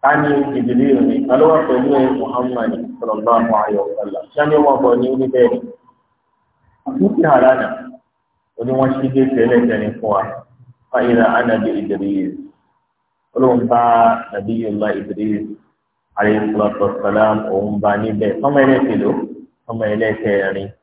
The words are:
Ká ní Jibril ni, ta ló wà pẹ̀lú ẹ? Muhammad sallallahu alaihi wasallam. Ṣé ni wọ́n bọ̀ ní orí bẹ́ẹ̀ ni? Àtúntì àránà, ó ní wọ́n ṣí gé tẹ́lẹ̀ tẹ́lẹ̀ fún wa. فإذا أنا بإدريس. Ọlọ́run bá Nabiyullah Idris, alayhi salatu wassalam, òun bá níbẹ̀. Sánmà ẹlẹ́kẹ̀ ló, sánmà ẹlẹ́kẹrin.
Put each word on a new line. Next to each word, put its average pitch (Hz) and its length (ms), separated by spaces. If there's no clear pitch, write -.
Ká 139 120
ní 147 140
Jibril 123 500
ni, - 260
ta 127 100
ló 156 100
wà 156 140
pẹ̀lú 131 320
ẹ? 131 160
Muhammad 123 640
sallallahu 113 600
alaihi 107 220
wasallam. 101 480
Ṣé 147 240
ni 151 60
wọ́n 143 260
bọ̀ 123 140
ní 123 140
orí 131 180
bẹ́ẹ̀ 123 220
ni? 123 100
Àtúntì 151 360
àránà, 131 440
ó 113 60
ní 127 80
wọ́n 131 180
ṣí 135 220
gé 131 140
tẹ́lẹ̀ 123 340
tẹ́lẹ̀ 107 320
fún 110 180
wa. 98 140
فإذا 120 380
أنا 117 160
بإدريس. 98 760
Ọlọ́run 123 320
bá 120 140
Nabiyullah 104 680
Idris, 104 500
alayhi 107 340
salatu 104 320
wassalam, 107 640
òun 101 340
bá 101 180
níbẹ̀. 107 440
Sánmà 143 200
ẹlẹ́kẹ̀ 131 360
ló, - 140
sánmà 113 240
ẹlẹ́kẹrin. 104 840